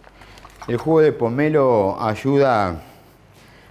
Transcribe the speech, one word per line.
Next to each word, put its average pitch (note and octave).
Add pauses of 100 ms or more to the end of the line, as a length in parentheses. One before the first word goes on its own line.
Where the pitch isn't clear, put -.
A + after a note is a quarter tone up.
(680)
El A#2+
jugo D#3+
de D3+
pomelo A#2+
ayuda A2 (880)